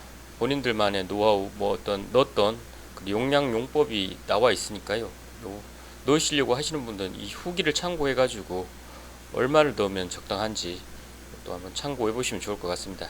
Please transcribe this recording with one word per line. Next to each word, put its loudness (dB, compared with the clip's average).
본인들만의 2
노하우, 4
뭐, 0
어떤 -2
넣었던 4
그 -10
용량, 4
용법이 2
나와 6
있으니까요. -2
요, -12
넣으시려고 4
하시는 -2
분들은 -4
이 -8
후기를 0
참고해가지고 0
얼마를 4
넣으면 0
적당한지 -4
또 -8
한번 -10
참고해 0
보시면 -2
좋을 -4
것 -6
같습니다. -4